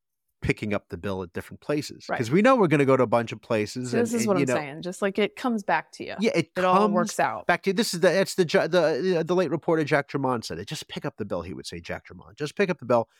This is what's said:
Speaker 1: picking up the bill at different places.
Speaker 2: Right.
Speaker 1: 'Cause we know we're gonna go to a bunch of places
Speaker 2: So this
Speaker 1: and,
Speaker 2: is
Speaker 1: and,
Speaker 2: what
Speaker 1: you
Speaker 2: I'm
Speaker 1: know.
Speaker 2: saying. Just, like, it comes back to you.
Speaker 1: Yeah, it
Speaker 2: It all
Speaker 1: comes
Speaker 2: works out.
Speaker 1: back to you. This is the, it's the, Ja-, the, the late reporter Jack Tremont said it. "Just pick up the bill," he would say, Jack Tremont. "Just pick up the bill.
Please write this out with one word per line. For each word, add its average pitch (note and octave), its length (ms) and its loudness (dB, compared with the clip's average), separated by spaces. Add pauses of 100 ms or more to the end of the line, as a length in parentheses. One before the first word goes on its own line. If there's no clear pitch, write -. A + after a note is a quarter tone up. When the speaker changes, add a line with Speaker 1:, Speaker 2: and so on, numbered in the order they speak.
(420)
Speaker 1:
picking A2 320 -2
up - 160 -6
the F#2+ 80 -10
bill F#2+ 260 -6
at E2+ 100 -14
different - 280 -12
places. - 460 -6
Speaker 2:
Right. D#3+ 100 -4
Speaker 1:
'Cause A#2 120 -4
we F3 120 4
know C4 140 6
we're G3+ 120 4
gonna C#3+ 180 4
go C3 100 6
to B2+ 80 4
a A#2 40 4
bunch A#2 240 0
of G#2+ 100 -12
places A#2+ 500 -2
Speaker 2:
So A3+ 60 2
this A#3 140 2
Speaker 1:
and, A#3+ 60 -2
Speaker 2:
is A3+ 60 0
Speaker 1:
and, G#3+ 40 0
Speaker 2:
what G3 100 2
Speaker 1:
you - 60 2
Speaker 2:
I'm - 40 2
Speaker 1:
know. - 80 0
Speaker 2:
saying. D3 280 -6
Just, F3+ 180 -8
like, G3 160 0
it G#3 180 0
comes A3+ 280 -2
back D#3+ 300 -2
to - 120 -12
you. - 140 -10
Speaker 1:
Yeah, G#3 160 0
it E3 200 0
Speaker 2:
It F3+ 80 0
all F#3 180 4
Speaker 1:
comes G#3 120 2
Speaker 2:
works G3 260 -2
out. A2+ 280 -2
Speaker 1:
back F3 160 2
to F#3+ 80 2
you. - 20 -4
This G#3+ 200 0
is E3+ 80 -4
the, F3 100 6 (100)
it's - 140 -2
the, F#3 120 2
Ja-, D#3 200 2
the, E3 580 2
the F3 100 0
late F3+ 140 2
reporter D#3+ 340 0
Jack C#3+ 240 2
Tremont B2+ 380 -2
said E2 140 -8
it. G2+ 80 -10
"Just - 200 -10
pick - 180 -12
up C#3+ 120 -8
the A2 80 -6
bill," F#2+ 160 -4
he E2+ 120 -10
would C2 120 -12
say, E2+ 140 -12
Jack - 260 -10
Tremont. E2+ 320 -20
"Just D3 180 -8
pick G3 140 0
up F3+ 100 -6
the B2+ 60 -14
bill. A#2 240 2 (100)